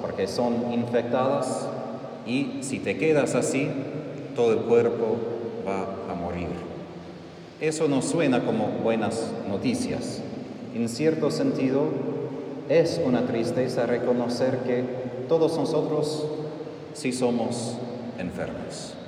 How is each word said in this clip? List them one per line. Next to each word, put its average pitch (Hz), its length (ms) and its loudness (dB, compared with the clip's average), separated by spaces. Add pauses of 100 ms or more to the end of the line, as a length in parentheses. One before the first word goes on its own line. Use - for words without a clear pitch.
porque - 240 -2
son 117 480 0
infectadas 123 920 2 (580)
y 131 360 0
si - 180 -4
te 101 180 0
quedas 147 380 4
así, 135 340 2 (680)
todo 117 180 6
el 101 80 4
cuerpo 113 560 4 (500)
va 98 180 -2 (260)
a 90 40 -4
morir". 87 320 -4 (1120)
Eso 156 260 2
no 135 140 4
suena 139 380 4
como 110 300 2 (120)
buenas 110 500 2 (160)
noticias. 107 720 -2 (540)
En 117 160 0
cierto 151 400 2
sentido, 135 600 2 (800)
es 165 360 6
una 123 220 4
tristeza 120 580 0
reconocer 120 800 2
que 123 180 2 (460)
todos 160 300 4
nosotros 151 680 0 (680)
sí - 180 -2
somos 120 680 0 (420)
enfermos. - 720 -6 (140)